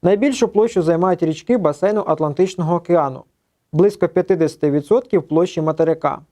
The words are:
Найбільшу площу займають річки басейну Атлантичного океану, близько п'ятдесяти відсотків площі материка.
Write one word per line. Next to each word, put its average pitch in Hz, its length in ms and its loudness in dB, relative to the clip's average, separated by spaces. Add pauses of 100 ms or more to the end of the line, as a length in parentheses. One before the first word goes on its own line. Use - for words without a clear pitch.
Найбільшу 214 440 2
площу 208 340 0
займають 170 420 0
річки 165 340 -2
басейну 190 500 0
Атлантичного 160 680 -2
океану, 160 480 -2 (480)
близько 185 360 0
п'ятдесяти 165 640 0
відсотків 170 520 0
площі 165 380 -2
материка. 156 580 -2 (120)